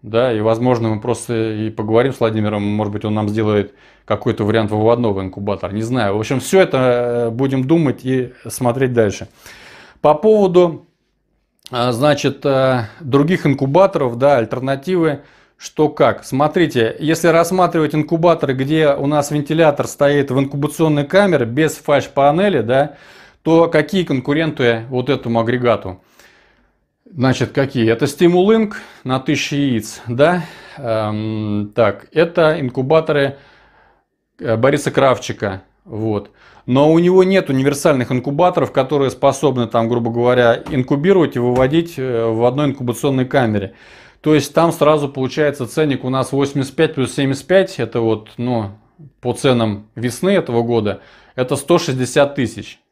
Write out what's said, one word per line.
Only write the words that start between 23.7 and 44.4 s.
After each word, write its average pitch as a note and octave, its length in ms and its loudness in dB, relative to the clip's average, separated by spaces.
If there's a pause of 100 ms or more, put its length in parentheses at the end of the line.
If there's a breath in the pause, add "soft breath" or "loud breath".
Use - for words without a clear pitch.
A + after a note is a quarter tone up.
конкуренты C#3 880 -2
вот B2+ 200 -4
этому A#2+ 300 0
агрегату? A2+ 600 0 (1120 soft breath)
Значит, B2+ 420 0
какие? C3 380 0
Это A#2 140 0
Stimulink F#3 720 2 (280 loud breath)
на C3 160 -2
тысячу C#3+ 380 -2
яиц, C3 500 -2
да? D#3 380 2 (320 loud breath)
Эм, G#2+ 1000 -4
так, G#2 380 0
это E3 480 2
инкубаторы, C#3 800 0 (1000 soft breath)
э, A2+ 180 -2
Бориса B2+ 340 0
Кравчика, A2 720 -2 (220)
вот. G#2+ 460 -6 (360 soft breath)
Но C#3 260 4
у E3 60 4
него F3+ 260 4
нет F#3+ 240 0
универсальных C#3 640 0
инкубаторов, D3 600 0
которые C3+ 380 0
способны, C3 560 0
там, A2+ 220 0
грубо A#2 220 -2
говоря, A#2+ 600 2
инкубировать C#3+ 680 0
и - 20 -2
выводить, C3 580 0
э, B2 300 -2
в A2+ 180 0
одной C3+ 220 2
инкубационной C3 580 -2
камере. G#2+ 500 -2 (460 loud breath)
То D3+ 140 2
есть D3 180 0